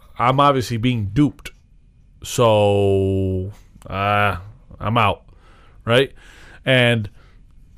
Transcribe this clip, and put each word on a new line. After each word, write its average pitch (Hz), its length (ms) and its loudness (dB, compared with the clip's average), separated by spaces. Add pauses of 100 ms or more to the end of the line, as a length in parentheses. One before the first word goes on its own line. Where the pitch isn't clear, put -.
(180)
I'm 123 200 0
obviously 135 380 2
being 113 380 -2
duped. 139 360 -2 (720)
So, 98 1300 0 (340)
uh, 101 500 -2 (420)
I'm 107 200 -2
out, 104 240 0 (640)
right? 127 260 2 (540)
And 120 420 2 (680)